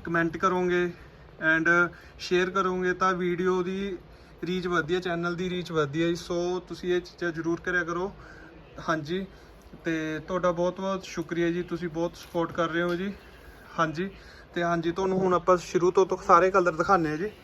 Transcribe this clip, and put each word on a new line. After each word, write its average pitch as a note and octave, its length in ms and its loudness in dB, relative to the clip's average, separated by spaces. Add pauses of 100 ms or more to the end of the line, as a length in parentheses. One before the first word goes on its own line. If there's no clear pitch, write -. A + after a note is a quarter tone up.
ਕੁਮੈਂਟ E3 320 0
ਕਰੋਗੇ F3+ 560 2 (640)
and E3+ 380 4 (240)
ਸ਼ੇਅਰ F3+ 320 0
ਕਰੋਗੇ F#3 420 0
ਤਾਂ F#3 220 2
ਵੀਡੀਓ F3+ 480 0
ਦੀ F#3+ 360 -4 (460)
ਰੀਚ F3 220 -4
ਵੱਧਦੀ E3+ 280 0
ਹੈ, F#3 60 0
ਚੈਨਲ F3 340 -2
ਦੀ F3+ 160 -6
ਰੀਚ F3 220 -6
ਵੱਧਦੀ D#3 300 0
ਹੈ E3+ 60 2
ਜੀ। E3+ 60 0
ਸੋ F3 460 -4
ਤੁਸੀਂ F3 340 -4
ਇਹ F3+ 60 2
ਚੀਜ਼ਾਂ F3 320 -8
ਜ਼ਰੂਰ E3 280 -4
ਕਰਿਆ F3+ 240 -2
ਕਰੋ। E3+ 280 -4 (760)
ਹਾਂਜੀ, E3 380 -2 (580)
ਤੇ D#3 440 -2
ਤੁਹਾਡਾ F3+ 240 0
ਬਹੁਤ F3 280 -2
ਬਹੁਤ F#3+ 240 -4
ਸ਼ੁਕਰੀਆ E3+ 460 -2
ਜੀ, E3+ 120 -2
ਤੁਸੀਂ F3 260 -6
ਬਹੁਤ E3+ 280 -4
ਸਪੋਰਟ E3 360 -4
ਕਰ E3 160 0
ਰਹੇ E3 140 0
ਹੋ F3 120 0
ਜੀ। F#3+ 180 -4 (680)
ਹਾਂਜੀ, F3 320 -2 (440)
ਤੇ F3 100 0
ਹਾਂਜੀ, E3+ 280 0
ਤੁਹਾਨੂੰ F#3+ 260 0
ਹੁਣ F#3 160 4
ਆਪਾਂ F3 220 6
ਸ਼ੁਰੂ F3 340 2
ਤੋਂ, F#3 160 6
ਤੋਂ F#3 100 -2 (100)
ਸਾਰੇ F#3 240 8
ਕਲਰ F3+ 220 4
ਦਿਖਾਉਂਦੇ E3 380 2
ਹਾਂ D3+ 60 -4
ਜੀ। G3 140 -4 (120)